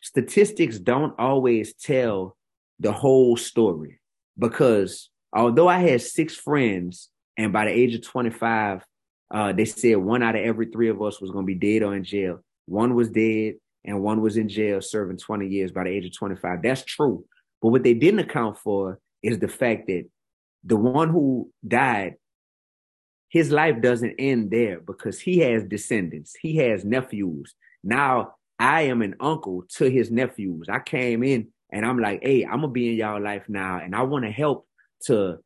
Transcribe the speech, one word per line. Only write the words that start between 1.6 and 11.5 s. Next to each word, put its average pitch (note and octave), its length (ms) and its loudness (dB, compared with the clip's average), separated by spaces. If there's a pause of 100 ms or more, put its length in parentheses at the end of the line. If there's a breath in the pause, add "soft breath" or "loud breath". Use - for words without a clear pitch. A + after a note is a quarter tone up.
tell G#2+ 640 -2 (420)
the G#2 140 -2
whole B2+ 440 6
story, F#2 640 -2 (380)
because A2+ 720 0 (220)
although A#2+ 340 4
I F3+ 120 4
had D3 240 4
six - 340 -4
friends G2+ 760 -2 (280)
and A2 140 -2
by G#2+ 120 2
the G#2+ 60 0
age A#2 240 2
of A2+ 80 -8
twenty-five, A2+ 840 -2 (460)
uh, G#2 220 -2
they F#2+ 120 2
said A#2 320 2
one G#2+ 260 2
out A2+ 140 0
of G#2 60 -2
every A2+ 240 -2
three A2+ 240 0
of G2+ 100 -4
us G#2 200 -6
was F#2+ 100 -10
gonna F#2+ 160 -6
be F#2+ 80 -4